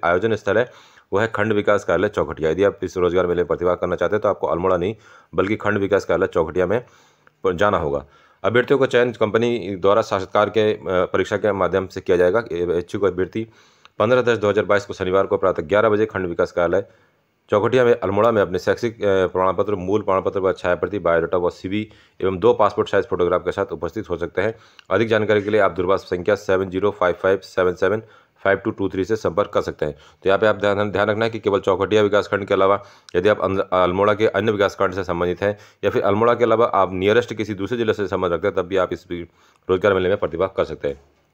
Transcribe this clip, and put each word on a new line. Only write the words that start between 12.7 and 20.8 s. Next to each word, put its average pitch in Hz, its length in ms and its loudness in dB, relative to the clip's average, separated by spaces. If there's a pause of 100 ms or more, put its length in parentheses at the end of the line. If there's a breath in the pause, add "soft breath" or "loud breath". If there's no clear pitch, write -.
अभ्यर्थी 92 420 -4 (520 soft breath)
पन्द्रह 123 220 4
दस 117 160 0
दो 101 120 0
हज़ार 101 160 2
बाईस 101 200 0
को 95 80 -14
शनिवार 95 340 0
को 98 100 0
प्रातः 90 260 0
ग्यारह 104 260 2
बजे 104 160 2
खंड 92 200 -6
विकास 87 260 -4
कार्यालय 87 340 0 (640 soft breath)
चौखटिया 117 360 2
में 117 140 2
अल्मोड़ा 104 320 2
में 104 100 2
अपने 90 180 -2
शैक्षिक, 107 360 -2
अ, 95 320 2
प्रमाण 92 260 0
पत्र, 101 220 -2
मूल 95 260 -2
प्रमाण 95 200 0
पत्र 98 180 -4
व 92 140 0
छाया 87 220 0
प्रति, 90 240 -4